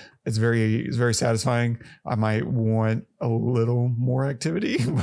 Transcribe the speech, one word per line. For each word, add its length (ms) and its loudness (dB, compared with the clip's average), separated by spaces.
It's 120 -2
very, 480 2
it's 120 -4
very 160 2
satisfying. 680 0
I 100 -4
might 300 0
want 600 0
a 80 -2
little 580 0
more 400 0
activity, 500 -2
<laughs> 100 0